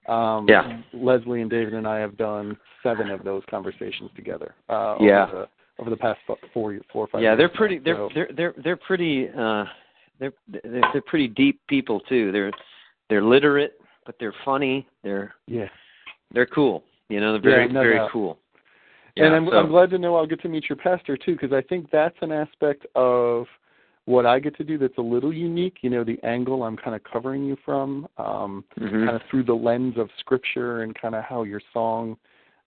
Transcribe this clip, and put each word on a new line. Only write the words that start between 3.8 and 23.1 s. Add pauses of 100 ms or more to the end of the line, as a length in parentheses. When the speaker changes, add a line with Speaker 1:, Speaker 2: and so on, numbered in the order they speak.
Speaker 1:
together, (120)
uh,
over
Speaker 2:
Yeah.
Speaker 1:
the, (320)
over
the
past
fo-, (140)
four, (140)
four
or
five
Speaker 2:
Yeah,
Speaker 1:
years
Speaker 2:
they're
Speaker 1:
now,
Speaker 2:
pretty,
they're,
Speaker 1:
so.
Speaker 2:
they're,
they're, (100)
they're
pretty,
uh, (540)
they're, (160)
they're, (100)
they're
pretty
deep
people
too.
They're, (580)
they're
literate, (260)
but
they're (100)
funny. (160)
They're, (140)
Speaker 1:
Yeah. (640)
Speaker 2:
they're
cool. (260)
You
know,
they're
Speaker 1:
Yeah,
Speaker 2:
very,
Speaker 1:
no
Speaker 2:
very
Speaker 1:
doubt.
Speaker 2:
cool. (800)
Speaker 1:
And
Speaker 2:
Yeah,
Speaker 1:
I'm,
Speaker 2:
so
Speaker 1:
I'm
glad
to
know
I'll
get
to
meet
your
pastor
too,
'cause
I
think
that's
an
aspect (100)
of (600)